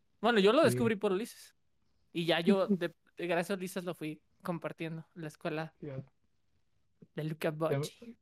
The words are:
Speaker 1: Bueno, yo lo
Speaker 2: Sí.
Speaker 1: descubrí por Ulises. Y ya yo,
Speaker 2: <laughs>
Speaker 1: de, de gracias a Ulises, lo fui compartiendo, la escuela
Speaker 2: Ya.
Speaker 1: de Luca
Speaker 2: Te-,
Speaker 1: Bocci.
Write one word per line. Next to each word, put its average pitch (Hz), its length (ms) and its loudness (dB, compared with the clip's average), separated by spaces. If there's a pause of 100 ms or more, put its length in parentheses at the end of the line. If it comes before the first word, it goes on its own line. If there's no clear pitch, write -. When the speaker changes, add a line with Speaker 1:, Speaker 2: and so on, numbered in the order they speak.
(220)
Speaker 1:
Bueno, 226 180 4
yo 202 140 8
lo 277 80 4
Speaker 2:
Sí. 320 80 6
Speaker 1:
descubrí 220 260 2
por 196 160 0
Ulises. - 420 -6 (600)
Y 170 120 -2
ya 160 140 4
yo, 185 280 4
Speaker 2:
<laughs> 196 120 0
Speaker 1:
de, 165 140 -4 (240)
de 175 100 -6
gracias 175 240 0
a - 40 -2
Ulises, 180 280 -8
lo 175 100 -6
fui 156 280 -8 (200)
compartiendo, 165 640 -8 (100)
la 160 120 -10
escuela 156 540 -8
Speaker 2:
Ya. 135 200 -10 (1120)
Speaker 1:
de 151 100 -6
Luca 156 260 -4
Speaker 2:
Te-, 151 60 -8
Speaker 1:
Bocci. 156 640 -4